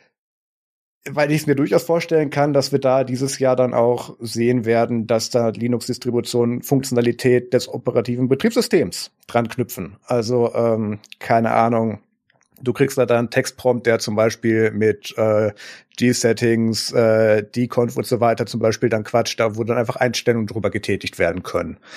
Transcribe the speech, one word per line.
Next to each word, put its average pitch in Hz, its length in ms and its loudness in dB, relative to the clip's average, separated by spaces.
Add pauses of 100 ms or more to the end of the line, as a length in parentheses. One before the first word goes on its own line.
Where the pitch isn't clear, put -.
(1080)
weil 143 240 0
ich's 151 140 0
mir 147 80 2
durchaus 151 300 2
vorstellen 160 480 0
kann, 147 200 2
dass 139 200 2
wir 139 80 0
da 131 240 2
dieses 127 340 -4
Jahr 131 180 2
dann 127 200 2
auch 120 440 0
sehen 117 460 0
werden, 117 400 2
dass 113 240 0
da 117 200 2
Linux-Distributionen 120 1120 -2
Funktionalität 123 920 2
des 123 140 0
operativen 123 600 -2
Betriebssystems 156 840 0 (160)
dran 117 200 0
knüpfen. 101 500 -8 (100)
Also, 120 480 0
ähm, 113 420 0 (220)
keine 117 320 2
Ahnung, 113 480 0 (600)
du 123 140 -4
kriegst 139 240 0
da 127 80 2
dann 117 140 2
einen 120 100 -2
Textprompt, 127 560 -2
der 117 140 2
zum 107 160 -6
Beispiel 110 560 2
mit, 107 440 -2
äh, 107 360 2 (460)
G-Settings, 113 920 0
äh, 110 520 4
Deconf 120 520 -2
und 120 100 -4
so 120 140 -2
weiter 113 260 2
zum 113 140 -8
Beispiel 113 300 0
dann 107 160 0
quatscht, - 340 -2
da 113 160 0
wo 113 80 -4
dann 117 140 -2
einfach 117 180 -2
Einstellungen 117 500 0
drüber 101 240 -4
getätigt - 500 -6
werden 85 220 0
können. 85 360 -6 (200)